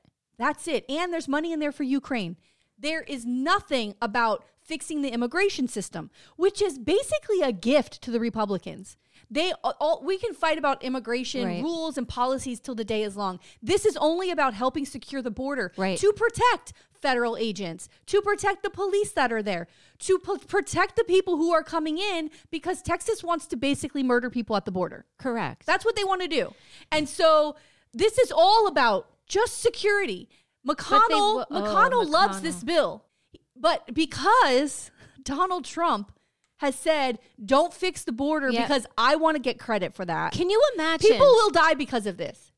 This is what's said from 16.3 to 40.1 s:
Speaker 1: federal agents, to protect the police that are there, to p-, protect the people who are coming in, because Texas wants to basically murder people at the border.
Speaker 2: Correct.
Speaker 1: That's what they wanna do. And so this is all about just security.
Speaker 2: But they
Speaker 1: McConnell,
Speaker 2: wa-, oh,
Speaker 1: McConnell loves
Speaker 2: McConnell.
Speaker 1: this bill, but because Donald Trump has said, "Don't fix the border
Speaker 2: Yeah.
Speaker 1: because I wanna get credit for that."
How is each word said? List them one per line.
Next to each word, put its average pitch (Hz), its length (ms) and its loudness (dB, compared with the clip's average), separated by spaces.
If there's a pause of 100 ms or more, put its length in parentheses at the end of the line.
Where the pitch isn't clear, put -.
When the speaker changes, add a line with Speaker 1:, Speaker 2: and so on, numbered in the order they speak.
Speaker 1:
federal 240 340 0
agents, 190 520 -6 (180)
to 415 160 2
protect 403 400 -2
the 415 80 -4
police 403 420 -2
that 254 200 0
are 220 100 -2
there, 180 240 -4 (340)
to 370 180 2
p-, 370 280 -4
protect 381 500 0
the 453 80 2
people 370 320 2
who 330 160 0
are 320 100 4
coming 320 360 -4
in, 359 320 -4 (200)
because 330 320 -6
Texas 370 420 -4
wants 330 240 -4
to - 80 -6
basically 277 460 -2
murder 247 280 0
people 233 260 -4
at 196 100 -4
the 220 60 -6
border. 180 340 -6 (120)
Speaker 2:
Correct. 226 480 -6
Speaker 1:
That's 381 180 0
what 453 120 0
they 415 80 -2
wanna 370 240 -2
do. 277 240 -2 (400)
And 311 160 0
so 311 480 4 (360)
this 403 260 2
is 508 120 4
all 403 380 6
about 247 400 2 (180)
just 440 360 0
security. 403 680 0 (360)
Speaker 2:
But 294 140 -2
they - 60 -12
Speaker 1:
McConnell, 427 520 4
Speaker 2:
wa-, 508 140 -4
oh, 339 120 -4
Speaker 1:
McConnell 427 460 2
loves 339 300 2
Speaker 2:
McConnell. - 40 -8
Speaker 1:
this 311 220 -6
bill, 226 400 0 (520)
but 254 380 0
because 302 960 2 (320)
Donald 349 420 -2
Trump 285 480 -2 (460)
has 277 160 -2
said, 277 440 0 (240)
"Don't 285 300 4
fix - 320 -6
the 311 80 -6
border 277 380 0
Speaker 2:
Yeah. 233 120 2
Speaker 1:
because 254 240 0 (120)
I 254 180 4
wanna 311 220 2
get 240 200 -4
credit 196 360 -4
for 190 100 -10
that." 160 280 -4